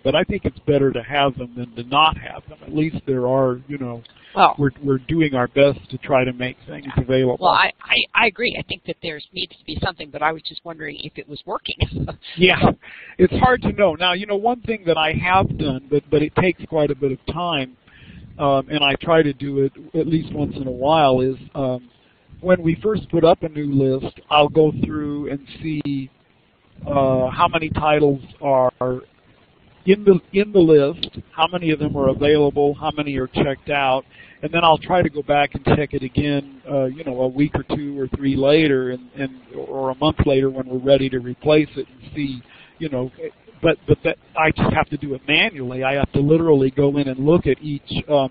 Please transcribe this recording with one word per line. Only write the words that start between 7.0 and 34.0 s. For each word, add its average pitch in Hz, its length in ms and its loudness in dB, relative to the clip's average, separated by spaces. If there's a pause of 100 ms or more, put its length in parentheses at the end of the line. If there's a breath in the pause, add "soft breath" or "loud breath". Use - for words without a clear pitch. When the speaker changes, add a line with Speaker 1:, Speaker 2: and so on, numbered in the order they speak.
Speaker 1:
available. 131 380 2
Speaker 2:
Well, 180 120 4
I, 185 200 2 (100)
I, - 140 -8 (180)
I 220 140 2
agree. 220 300 -4
I 151 40 -6
think - 240 -14
that 170 160 -8
there 156 180 -10 (120)
needs 185 260 -12
to - 60 -20
be 156 200 -12
something, 170 260 -8
but 147 120 -12
I 156 100 0
was 160 140 -12
just - 180 -14
wondering 156 380 -12
if 151 140 -12
it 147 120 -12
was 143 160 -14
working. - 360 -8
<laughs> - 360 -6 (200 loud breath)
Speaker 1:
Yeah, 175 260 4 (560 loud breath)
it's 185 160 2
hard 254 280 2
to 208 100 -2
know. 190 220 2
Now, 180 180 -2
you 190 140 -6
know, 202 100 -2
one 240 260 -2
thing 214 240 -8
that 165 100 2
I 156 160 0
have 180 360 0 (100)
done, 135 320 -6
but, 147 200 0
but 151 120 2
it 147 180 -4
takes 175 280 0
quite 151 220 0
a 143 40 -4
bit 135 180 -2
of 131 60 -8 (140)
time, 147 440 -4 (640 loud breath)
um, 139 320 2
and 147 140 0
I 139 180 2
try 165 200 4
to 147 100 0
do 139 320 -2
it 135 80 -2 (260)
at 160 80 0
least 160 260 -2
once 147 220 -4
in 135 140 -8
a - 20 -4
while, 135 500 4
is, 131 160 -2 (200)
um, 127 340 -6 (520 soft breath)
when 180 200 4
we 165 200 0
first 214 280 -2
put 165 140 2
up 170 180 6
a 165 60 -4
new 147 240 -6
list, 135 560 0
I'll 151 220 4
go 156 200 4 (140)
through 147 460 -6
and 139 100 -6 (220)
see, 143 480 -6 (760)
uh, 131 440 2
how 170 200 2
many 160 200 -2
titles 151 500 2 (220)
are 131 280 2 (1160)
in 202 180 4
the, 190 160 6 (180)
in 208 140 0
the 202 60 4
list, 160 500 6 (260)
how 160 120 0
many 175 240 -2
of 151 80 0
them 147 180 -4
are 135 120 2
available, 143 640 2
how 151 160 -6
many 147 260 -4
are 131 120 -4
checked 143 420 -4
out, 135 340 0 (380 loud breath)